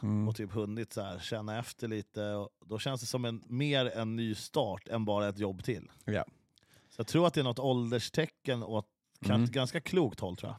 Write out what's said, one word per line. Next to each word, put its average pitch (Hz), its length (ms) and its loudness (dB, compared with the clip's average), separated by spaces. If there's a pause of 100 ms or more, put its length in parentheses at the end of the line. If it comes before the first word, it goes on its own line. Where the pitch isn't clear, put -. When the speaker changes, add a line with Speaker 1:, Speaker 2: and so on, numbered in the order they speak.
Speaker 1:
Mm. 107 260 2
Speaker 2:
och 110 80 0
typ 101 160 -6
hunnit 107 420 -4
så 110 80 -4
här, 95 180 -6
känna 107 400 -4
efter - 280 -8
lite. 107 460 -4
Och 101 160 -4 (160)
då 107 140 -6
känns 131 220 -4
det 117 60 -8
som 123 180 0
en, 117 220 -4
mer 135 380 2 (120)
en 113 180 0
ny 113 200 0
start 101 520 -2
än 113 180 0
bara 104 220 4
ett 98 120 -2
jobb 98 240 -2
till. - 260 -4 (160)
Speaker 1:
Ja. 104 200 0 (640)
Speaker 2:
Så - 100 -12
jag 113 80 -2
tror 170 200 6
att 165 60 4
det 156 80 2
är - 20 2
något 123 160 2
ålderstecken 123 1040 0
och 104 220 -2 (340)
kanske - 160 2
Speaker 1:
Mm. 120 160 4
Speaker 2:
ganska 135 300 0
klokt 165 380 2
håll, 90 180 -4
tror - 220 -8